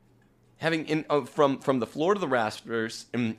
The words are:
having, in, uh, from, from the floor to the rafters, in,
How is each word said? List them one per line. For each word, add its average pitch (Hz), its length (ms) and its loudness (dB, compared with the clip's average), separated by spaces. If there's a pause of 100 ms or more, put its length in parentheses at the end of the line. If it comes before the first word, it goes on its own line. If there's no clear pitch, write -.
(580)
having, 160 280 -2
in, 156 240 -2
uh, 147 120 2
from, 139 380 2
from 131 200 0
the 110 80 -2
floor 165 260 0
to 202 60 0
the 180 80 -2
rafters, 113 840 -2
in, 117 260 -2